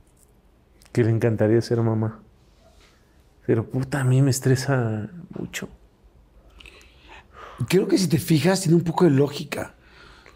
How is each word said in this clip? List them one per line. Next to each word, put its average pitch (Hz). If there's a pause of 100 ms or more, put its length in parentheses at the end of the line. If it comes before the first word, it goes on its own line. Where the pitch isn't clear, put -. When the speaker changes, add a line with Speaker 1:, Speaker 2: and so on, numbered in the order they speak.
(920)
Speaker 1:
Que 120
le 110
encantaría 113
ser 117
mamá. 110 (1300)
Pero, 113
puta, 131
a 127
mí 131
me 139
estresa 123 (300)
mucho. - (2000)
Speaker 2:
Creo 185
que -
si 180
te 135
fijas, 165
tiene 165
un 165
poco 170
de 160
lógica. 139 (600)